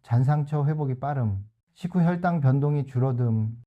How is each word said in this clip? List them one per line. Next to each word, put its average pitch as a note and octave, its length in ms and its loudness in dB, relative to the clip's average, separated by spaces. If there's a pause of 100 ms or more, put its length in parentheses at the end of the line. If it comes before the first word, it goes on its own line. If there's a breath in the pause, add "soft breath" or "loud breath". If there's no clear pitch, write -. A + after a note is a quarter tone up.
잔상처 C#3+ 640 0
회복이 C#3+ 340 -2
빠름, A#2 460 -2 (280)
식후 F3+ 300 -2
혈당 F3 380 0
변동이 C#3 440 2
줄어듦. A#2+ 680 0 (160)